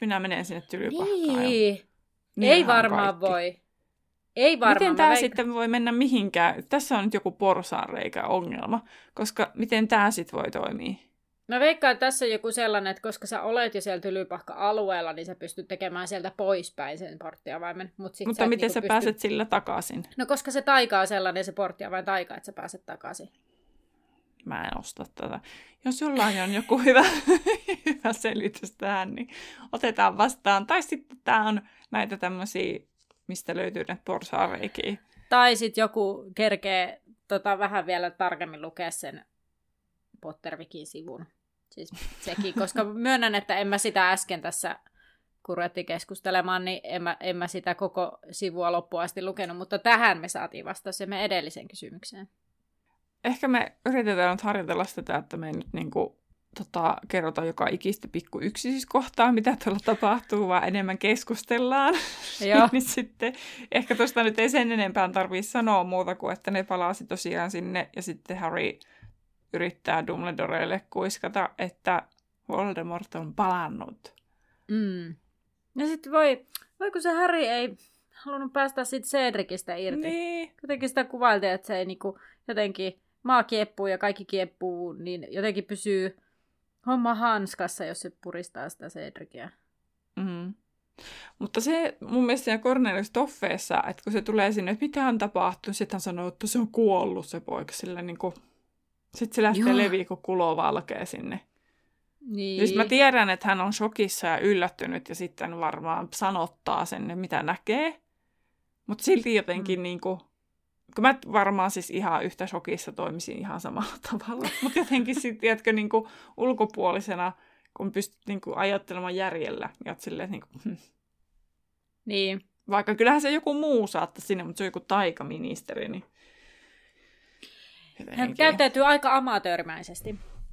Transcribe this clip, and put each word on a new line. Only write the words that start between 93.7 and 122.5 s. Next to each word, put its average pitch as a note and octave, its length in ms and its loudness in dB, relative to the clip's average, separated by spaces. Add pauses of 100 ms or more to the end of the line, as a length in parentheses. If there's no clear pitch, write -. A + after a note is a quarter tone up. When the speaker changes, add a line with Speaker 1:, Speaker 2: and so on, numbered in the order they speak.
Speaker 1:
että - 160 -10
kun G3+ 80 -4
se G#3 100 0
tulee G#3+ 300 4
sinne, F#3+ 180 -2
että G#3+ 140 -2
mitä D4 220 0
on B3 120 4
tapahtunut, G3+ 580 0
sit G3+ 160 -4
hän F#3+ 80 -4
sanoo, F3 280 -6
että F3+ 180 -8
se A#3 120 0
on A3+ 100 2
kuollut F#3+ 580 2
se F3 140 -10
poika. - 320 -8
Sillä F3+ 300 -8
niinku, F3 320 -6 (800)
sit A3+ 180 -4
se A3+ 100 2
lähtee G#3 200 4
Speaker 2:
Joo. B3 140 6
Speaker 1:
leviä, F#3+ 280 2
kun F#3 180 -8
kulo F3 340 2
valkee E3 500 -2
sinne. - 340 -10 (800)
Speaker 2:
Niin. G3+ 460 -6
Speaker 1:
Siis F#3+ 100 2
mä A3 80 6
tiedän, B3+ 460 6
että F#3 180 -2
hän F#3+ 120 2
on G3 120 0
shokissa G#3+ 540 -2
ja E3 120 0
yllättynyt F3+ 720 0
ja E3 60 -10
sitten E3+ 460 -8
varmaan D#3+ 540 -4
sanottaa - 680 -2
sen, - 340 -8
mitä F#3 240 -2
näkee. B3 580 -2 (880)
Mut G#3+ 140 -6
silti A#3+ 340 4
jotenkin F#3 440 0
Speaker 2:
Mm. F3+ 40 -6
Speaker 1:
niinku, F3+ 360 -4 (760)
kun - 80 -2
mä C4 120 6 (180)
varmaan G3 380 4
siis F#3 200 -8
ihan F3+ 340 0
yhtä F3+ 220 -6
shokissa F3+ 460 -8
toimisin E3 460 -8
ihan G3 220 -8
samalla - 320 -6 (140)
<laughs> - 40 -10
tavalla. A#3+ 380 -6 (140)
Mut C4 140 -2
jotenkin C4 440 0
sit, A3+ 180 -4
tiedätkö, A3 340 2
niinku G#3+ 360 0 (280)
ulkopuolisena, G3+ 960 0 (440)
kun G3 160 -6
pystyt - 360 -6
niinku G3 280 -6
ajattelemaan F#3 600 -2
järjellä, F3 540 -4 (140)
niin - 60 -10
oot - 100 -12
silleen, - 240 -8
että F#3+ 80 -8
niinku, - 160 -12 (160)
hmm. - 120 -8 (1300)
Speaker 2:
Niin. G3 360 -2 (300)